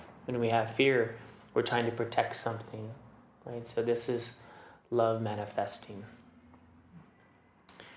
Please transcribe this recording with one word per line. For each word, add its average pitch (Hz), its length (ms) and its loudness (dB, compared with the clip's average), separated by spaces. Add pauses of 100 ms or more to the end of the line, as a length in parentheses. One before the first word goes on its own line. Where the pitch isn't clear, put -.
(260)
When 123 140 -2
we 117 100 2
have 113 220 4
fear, 131 440 4 (380)
we're 117 80 4
trying 120 240 2
to 113 60 2
protect 113 460 0
something, 110 520 -6 (560)
right? 120 220 -10
So - 160 0
this 117 260 2
is 120 280 -2 (520)
love 113 320 4
manifesting. 104 840 -4 (1900)